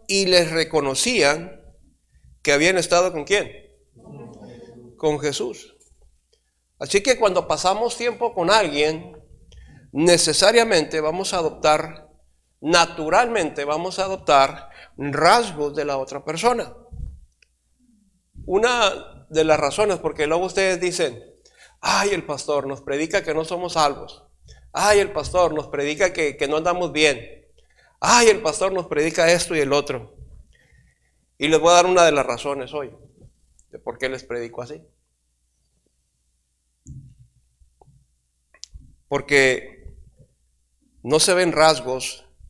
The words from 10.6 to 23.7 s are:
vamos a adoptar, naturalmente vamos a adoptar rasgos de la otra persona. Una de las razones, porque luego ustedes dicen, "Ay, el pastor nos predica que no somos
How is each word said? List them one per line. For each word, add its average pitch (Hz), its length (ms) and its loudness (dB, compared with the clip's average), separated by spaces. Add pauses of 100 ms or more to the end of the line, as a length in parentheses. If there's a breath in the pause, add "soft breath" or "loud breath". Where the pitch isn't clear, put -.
vamos 170 320 -4
a 185 60 -2
adoptar, 156 680 -2 (520)
naturalmente 170 1040 0
vamos 170 340 -6
a 190 60 -2
adoptar 147 680 2 (260 loud breath)
rasgos 147 800 2
de 147 80 -4
la 139 140 -4
otra 135 260 -10
persona. 180 520 -2 (1700)
Una 220 840 -2
de 156 140 2
las 156 140 4
razones, 175 400 0
porque 151 280 -4
luego 170 200 0
ustedes 185 340 -2
dicen, 170 420 -4 (580 soft breath)
"Ay, 196 300 0
el 170 160 -4
pastor 143 400 -4
nos 135 160 -10
predica 160 400 -2
que 156 120 -4
no 160 100 -4
somos 175 300 -6